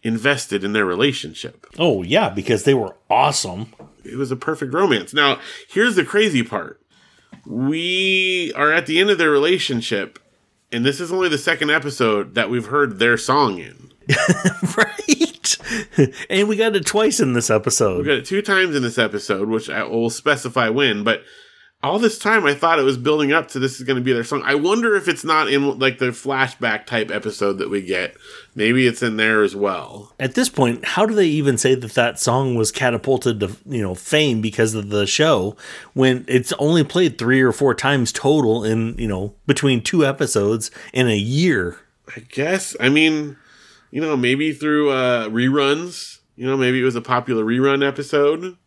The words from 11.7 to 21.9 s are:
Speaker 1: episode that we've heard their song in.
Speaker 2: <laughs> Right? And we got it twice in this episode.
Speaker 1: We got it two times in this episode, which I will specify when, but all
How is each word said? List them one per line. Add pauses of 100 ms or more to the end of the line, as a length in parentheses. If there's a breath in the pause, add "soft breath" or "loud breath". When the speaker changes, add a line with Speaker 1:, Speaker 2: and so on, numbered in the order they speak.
Speaker 1:
episode
that
we've
heard
their
song
in. (180)
Speaker 2:
<laughs> (600)
Right? (720 loud breath)
And
we
got
it
twice
in
this
episode.
Speaker 1:
We
got
it
two
times
in
this
episode,
which
I
will
specify
when,
but (600 loud breath)
all